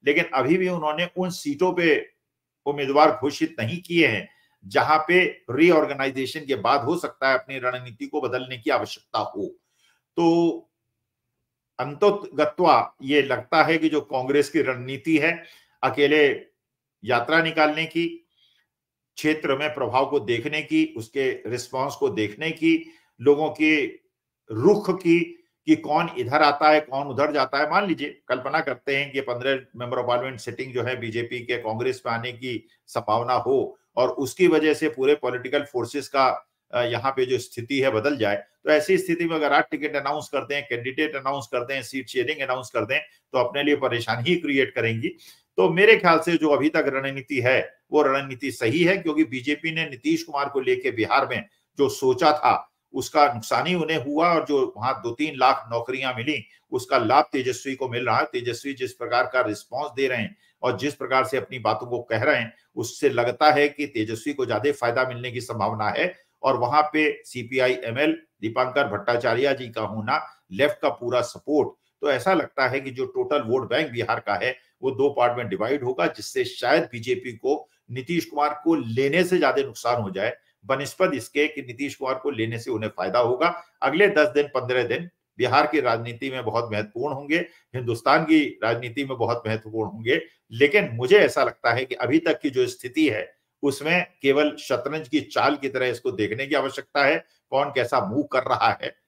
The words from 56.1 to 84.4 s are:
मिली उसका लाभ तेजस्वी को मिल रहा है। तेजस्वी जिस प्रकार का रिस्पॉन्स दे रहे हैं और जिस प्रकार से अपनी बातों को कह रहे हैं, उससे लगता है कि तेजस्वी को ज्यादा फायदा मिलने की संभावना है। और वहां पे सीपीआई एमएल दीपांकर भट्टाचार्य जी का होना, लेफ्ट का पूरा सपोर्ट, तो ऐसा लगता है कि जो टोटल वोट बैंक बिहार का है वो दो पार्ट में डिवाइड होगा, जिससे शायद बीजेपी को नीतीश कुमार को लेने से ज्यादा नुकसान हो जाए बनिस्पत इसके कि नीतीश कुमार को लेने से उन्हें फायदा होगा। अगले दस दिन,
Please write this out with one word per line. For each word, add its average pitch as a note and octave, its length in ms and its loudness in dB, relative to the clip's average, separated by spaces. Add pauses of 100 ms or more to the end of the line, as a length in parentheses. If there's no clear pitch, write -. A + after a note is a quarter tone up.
मिली C3 280 -4 (280)
उसका B2+ 260 -2
लाभ B2 340 4
तेजस्वी C3 440 -4
को C3 140 -4
मिल A#2+ 160 -4
रहा A#2 120 2
है। D3+ 80 2
तेजस्वी B2 480 -6
जिस B2+ 200 -8
प्रकार A#2+ 400 -2
का B2+ 80 2
रिस्पॉन्स B2 540 -6
दे C3+ 120 -2
रहे B2+ 100 -2
हैं G#2 200 -6 (240)
और B2 160 0
जिस C#3+ 180 -4
प्रकार C3 300 0
से C3+ 120 -4
अपनी B2+ 220 -8
बातों A2+ 280 -2
को A#2+ 140 -6
कह A2 220 -2
रहे C#3 140 2
हैं, A2+ 160 -6 (220)
उससे B2 340 -2
लगता A#2+ 420 2
है C#3+ 180 4
कि C#3+ 180 -6
तेजस्वी A2+ 460 -4
को C3 120 -2
ज्यादा A#2 260 0
फायदा B2+ 360 0
मिलने A#2+ 240 -10
की A#2 100 -8
संभावना G#2+ 480 -2
है। D#3 340 -4 (200)
और B2+ 140 2
वहां B2+ 260 2 (100)
पे D3+ 320 0
सीपीआई B2+ 480 0
एमएल C3+ 480 -2 (200)
दीपांकर B2+ 460 0
भट्टाचार्य A#2 640 0
जी B2 160 -8
का A2 120 -8
होना, A2 720 -6
लेफ्ट C3+ 300 0
का D3 80 2
पूरा B2 320 -2
सपोर्ट, B2+ 480 0 (320)
तो C#3+ 100 0
ऐसा C3+ 220 0
लगता C#3 340 0
है C3+ 140 -2
कि C3+ 100 -10
जो B2+ 140 -6
टोटल C3 360 -2
वोट A#2+ 280 -2
बैंक D3+ 220 -2
बिहार A#2 280 -2
का G2+ 160 -2
है A#2 220 -4 (240)
वो C3+ 100 -2
दो C3 180 2
पार्ट A#2+ 280 2
में A2+ 120 -6
डिवाइड A#2 340 -2
होगा, C3 240 -2
जिससे B2+ 380 -4
शायद C3+ 380 0
बीजेपी B2 480 -6
को C3+ 380 -4 (220)
नीतीश C#3+ 340 -4
कुमार D3 380 -2
को E3 120 2
लेने C#3 480 0
से F3+ 140 0
ज्यादा C#3 260 2
नुकसान A#2+ 380 -2
हो G2 100 -6
जाए G2 260 -4 (280)
बनिस्पत C#3 480 -2
इसके C#3+ 340 -2
कि D3+ 140 -8
नीतीश B2+ 340 -10
कुमार C3 200 -4
को C#3+ 140 -6
लेने A2+ 300 -4
से B2+ 120 -8
उन्हें A2 260 -4
फायदा F#2 220 0
होगा। B2+ 440 0 (180)
अगले D#3 260 2
दस D3+ 200 4
दिन, C#3+ 160 0